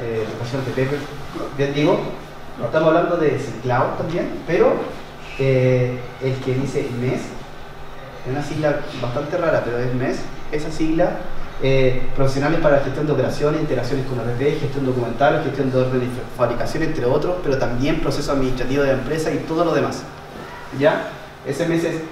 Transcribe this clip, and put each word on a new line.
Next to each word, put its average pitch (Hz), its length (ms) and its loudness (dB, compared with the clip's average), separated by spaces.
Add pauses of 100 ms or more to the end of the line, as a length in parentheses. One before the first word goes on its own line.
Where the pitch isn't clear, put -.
eh, 113 260 -4
educación 123 380 -6
de 131 60 -4
Paper, 135 280 0 (600)
bien 139 160 0
digo, 156 260 4 (640)
estamos 160 240 2
hablando 170 300 4
de 139 200 2 (240)
Cloud 123 360 0
también, 170 320 -4 (160)
pero, 247 260 4 (680)
eh, 127 640 4 (220)
el 131 140 0
que 127 180 -2
dice - 340 -2 (100)
mes, 123 220 0 (1040)
es 127 80 -4
una 143 100 -2
sigla 151 340 0 (260)
bastante 147 340 -4
rara, 156 260 2
pero 120 160 -2
es 127 140 0
mes, - 280 0 (300)
esa 151 200 -2
sigla, 165 480 2 (440)
eh, 131 540 6
profesionales 135 440 4
para 143 180 6
gestión 151 280 0
de 147 60 2
operaciones, 143 480 2
integraciones 131 460 0
con 123 140 -2
R 120 180 -2
P, 143 200 2
gestión 135 280 -2
documental, 127 580 2
gestión 131 260 0
de 127 80 2
orden 127 220 2
de 117 60 0
fa-, 117 380 -4
fabricación, 117 400 0
entre 127 200 0
otros, 175 400 2
pero 135 140 2
también 123 420 0
proceso 139 320 0
administrativo 131 500 2
de 139 60 4
la 135 120 2
empresa 156 300 -2
y 139 100 0
todo 160 260 0
lo 156 80 2
demás. 120 280 -2 (760)
¿Ya? 147 300 2 (380)
S 143 160 -2
M 165 140 2
S 165 120 0
es, 156 60 -2 (180)